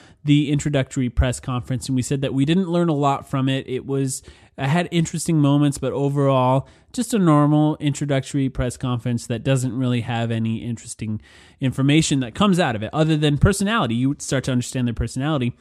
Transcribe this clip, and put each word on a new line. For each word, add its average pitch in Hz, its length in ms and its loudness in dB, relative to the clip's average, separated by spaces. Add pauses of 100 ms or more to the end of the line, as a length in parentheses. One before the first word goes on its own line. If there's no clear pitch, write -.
(240)
the 147 260 4
introductory 139 580 -2
press 123 300 0
conference, 123 500 -6
and 135 60 -2
we 127 80 2
said 139 200 -2
that 131 120 -2
we 135 100 2
didn't 175 240 2
learn 170 200 2
a 156 60 0
lot 139 360 0
from 135 180 0
it. 135 200 -2
It 127 180 -6
was, 135 360 -2 (360)
it 139 80 -2
had 170 240 0
interesting 165 480 0
moments, 143 400 2
but 127 140 -4
overall, 135 720 2 (260)
just 247 220 -4
a 220 40 2
normal 151 580 4
introductory 139 720 -2
press 127 280 -4
conference 123 520 -4
that 117 160 -6
doesn't 127 340 0
really 123 220 0
have 117 320 -4
any 113 320 -2
interesting 110 560 -8 (400)
information 139 600 2
that 117 140 -6
comes 190 240 4
out 143 160 0
of 104 80 -6
it 107 100 -6
other 156 240 2
than 147 220 2
personality. 196 560 2
You 131 240 0
start 131 260 -4
to 135 80 -2
understand 123 360 -2
their 113 60 -4
personality. 131 680 -2